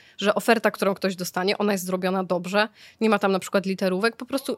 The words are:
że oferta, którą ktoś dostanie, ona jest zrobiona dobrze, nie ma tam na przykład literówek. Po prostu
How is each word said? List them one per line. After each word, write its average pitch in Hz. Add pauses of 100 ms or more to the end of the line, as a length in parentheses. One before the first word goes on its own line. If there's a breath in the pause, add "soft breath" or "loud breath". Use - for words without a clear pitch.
(160 loud breath)
że 202
oferta, 220
którą 196
ktoś 190
dostanie, 180
ona 208
jest 185
zrobiona 185
dobrze, 185 (320 loud breath)
nie 220
ma 208
tam 202
na 190
przykład 190
literówek. 190
Po 254
prostu 269